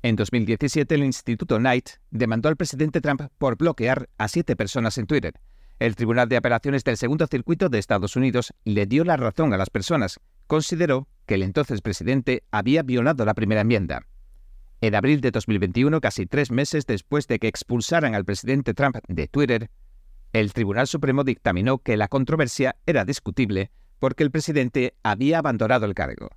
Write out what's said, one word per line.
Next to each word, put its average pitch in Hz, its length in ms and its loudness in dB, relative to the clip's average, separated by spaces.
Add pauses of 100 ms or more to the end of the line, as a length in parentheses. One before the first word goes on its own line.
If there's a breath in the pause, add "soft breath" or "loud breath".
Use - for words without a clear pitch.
En 113 140 2
dos 104 160 0
mil 117 120 2
diecisiete, 135 500 0
el 143 100 2
Instituto 123 520 -2
Knight 123 340 2 (200)
demandó 113 380 0
al 156 80 0
presidente 156 420 -2
Trump 139 220 -2 (160)
por 131 200 0
bloquear 131 600 0
a 107 100 -2
siete 165 300 -2
personas 113 400 -2
en 107 100 -4
Twitter. 139 260 0 (460)
El 113 160 0
Tribunal 117 320 2
de 120 80 0
Apelaciones 123 480 0
del 120 140 0
Segundo 151 280 0
Circuito 156 440 0
de 117 100 2
Estados 101 380 0
Unidos 123 360 0 (120)
le 104 200 2
dio 139 200 2
la 175 100 2
razón 123 380 0
a 95 40 0
las 95 120 0
personas. 107 500 -2 (260)
Consideró 156 600 0 (180)
que 107 100 0
el 95 80 0
entonces 104 380 -2
presidente 120 680 -2
había 123 320 2
violado 127 400 0
la 104 100 2
primera 107 280 2
enmienda. 98 440 0 (760)
En 104 140 2
abril 131 240 4
de 123 120 0
dos - 160 -2
mil 107 120 2
veintiuno, 123 400 2
casi 98 260 -2
tres 131 260 -2
meses 143 340 -2
después 139 420 -2
de 113 120 0
que 113 80 -2
expulsaran 120 680 -2
al 101 80 0
presidente 113 500 -2
Trump 131 240 0 (100)
de 80 200 -4
Twitter, 120 420 0 (640)
el 107 220 0
Tribunal 113 340 0
Supremo 139 360 0
dictaminó 117 560 0
que 110 180 0
la 104 100 2
controversia 131 760 0
era 143 180 2
discutible 98 680 -2 (280)
porque - 240 0
el 143 80 0
presidente 139 720 -2
había 131 360 2
abandonado 117 460 0
el 101 80 -4
cargo. 65 440 -6